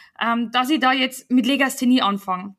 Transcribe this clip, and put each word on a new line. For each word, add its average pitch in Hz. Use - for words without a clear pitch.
ähm, 233
dass 254
ich 311
da 254
jetzt 254
mit 247
Legasthenie 254
anfange, 196